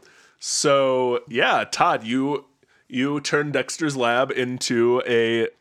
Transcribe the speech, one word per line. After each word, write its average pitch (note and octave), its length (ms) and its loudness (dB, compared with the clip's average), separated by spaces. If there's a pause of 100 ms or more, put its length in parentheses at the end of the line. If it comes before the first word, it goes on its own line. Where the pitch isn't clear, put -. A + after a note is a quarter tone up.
(380)
so C3 880 0
yeah, C3+ 420 0
Todd, D3+ 340 0
you, C3+ 420 -2 (420)
you C#3 320 -2
turned D3 320 -2
Dexter's C#3 440 -4
Lab B2 360 2
into B2 720 0
a, A#2 420 2 (120)